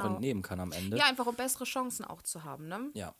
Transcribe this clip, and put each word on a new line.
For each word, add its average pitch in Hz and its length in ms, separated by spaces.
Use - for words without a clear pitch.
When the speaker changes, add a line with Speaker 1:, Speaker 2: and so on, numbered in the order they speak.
Speaker 1:
Genau. 101 140
Speaker 2:
entnehmen 110 260
kann 92 160
am 90 140
Ende. 95 260
Speaker 1:
Ja, 285 80
einfach 254 200
um 240 100
bessere 254 280
Chancen 247 400
auch - 160
zu - 220
haben, 151 240
ne? 220 280
Speaker 2:
Ja, 92 260